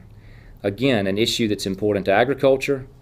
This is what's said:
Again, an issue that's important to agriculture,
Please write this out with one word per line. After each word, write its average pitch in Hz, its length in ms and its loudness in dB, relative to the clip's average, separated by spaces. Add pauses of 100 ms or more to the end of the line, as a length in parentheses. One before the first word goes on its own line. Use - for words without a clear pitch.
(640)
Again, 104 420 0
an 98 140 -2
issue 113 280 0
that's 101 200 -2
important 98 380 -2
to 98 60 2
agriculture, 135 760 2 (140)